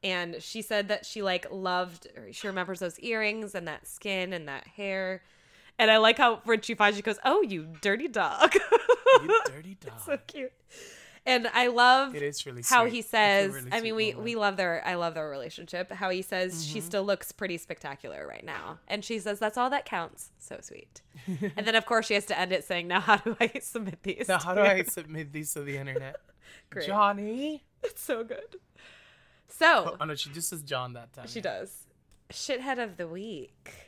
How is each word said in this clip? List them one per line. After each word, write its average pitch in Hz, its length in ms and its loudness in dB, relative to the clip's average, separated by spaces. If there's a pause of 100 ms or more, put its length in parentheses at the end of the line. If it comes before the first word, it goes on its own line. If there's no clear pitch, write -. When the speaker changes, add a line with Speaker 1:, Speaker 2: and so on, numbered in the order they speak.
Speaker 1:
And 175 400 -4
she - 180 -10
said 208 280 -2
that 214 180 -2
she, 214 160 -8
like, 180 280 -2
loved, 180 640 -4
or 101 160 -18
she - 160 -10
remembers 185 320 -4
those 175 200 -6
earrings 220 560 -4
and 175 140 -8
that - 180 -12
skin 185 480 -6
and 165 140 -8
that 139 180 -10
hair. 190 560 -6 (560)
And 220 120 8
I 220 60 10
like 220 220 8
how 233 260 6
when 220 160 2
she 233 140 -4
finds, 202 240 6
she 202 40 -10
goes, 208 220 -4
"Oh, 320 180 6
you 180 260 -4 (120)
dirty 220 280 0
dog." 214 500 4
<laughs> - 60 2 (580)
Speaker 2:
You 427 240 6
dirty 170 300 -10 (100)
Speaker 1:
It's - 180 -14
so 302 120 -4
Speaker 2:
dog. - 100 -10
Speaker 1:
cute. 262 260 -10 (720)
And 247 300 2
I 247 140 4
love 254 480 6
Speaker 2:
It 147 60 -4
is 147 220 -4
really 123 240 -12
Speaker 1:
how 202 140 8
Speaker 2:
sweet. 233 100 2
Speaker 1:
he 240 60 -2
Speaker 2:
It's 220 100 -6
a - 20 -10
Speaker 1:
says, 202 440 4
Speaker 2:
really 127 180 -10
Speaker 1:
I 208 80 0
mean, 226 120 -4
Speaker 2:
sweet 220 40 -4
Speaker 1:
we, 220 140 0
Speaker 2:
moment. - 140 -8
Speaker 1:
we 233 120 -4
love 202 200 0
their, 180 280 -2
I 180 120 -2
love 170 180 -2
their 156 160 -6
relationship. 165 640 -10
How 190 180 -4
he 185 100 -2
says, 185 460 -4
"She 156 140 -6
Speaker 2:
Mm-hmm. 170 60 -8
Speaker 1:
still 190 180 -2
looks 196 280 -2
pretty 180 240 -6
spectacular 135 680 -12
right 62 180 -14
now." 131 440 -12
And 202 160 -4
she 226 160 -4
says, 202 180 -4
"That's 214 180 -2
all 247 140 2
that 277 160 -2
counts." - 520 -8
So - 220 -16
sweet. - 400 -20 (260)
Speaker 2:
<laughs> 185 300 -4
Speaker 1:
And 208 80 -4
then, 220 120 2
of 220 100 2
course, 226 200 2
she 220 80 0
has 202 120 0
to 180 120 -2
end 180 140 0
it 170 120 0
saying, 175 240 -4
"Now 180 120 2
how 202 180 6
do 226 220 -4
I - 140 2
<laughs> 269 60 -6
submit - 420 -8
these 196 260 -6
Speaker 2:
Now, 185 100 4
Speaker 1:
to 147 80 -4
Speaker 2:
how 180 80 -2
do 208 80 2
I 202 160 8
Speaker 1:
you?" 180 60 0
Speaker 2:
submit 156 480 -8
these 151 220 -8
to 151 80 -6
the 143 160 -6
internet? 135 380 -8 (280)
Speaker 1:
<laughs> - 260 -20
Great. 165 180 -8
Speaker 2:
Johnny? 208 760 0 (220)
Speaker 1:
It's - 180 -6
so 226 220 -4
good. 392 320 -14 (920)
So 269 440 4
Speaker 2:
Oh, - 80 -10
oh, 151 60 -2
no, 156 100 -4
she 143 140 -8
just 165 200 -6
says 160 120 -10
John 127 320 -6
that 117 180 -18
time, 135 160 -18
Speaker 1:
She 233 100 -10
Speaker 2:
yeah. 123 220 -6
Speaker 1:
does. - 260 -14 (440)
Shithead 254 520 -4
of 196 140 -8
the 175 100 -6
week. 175 640 -12 (180)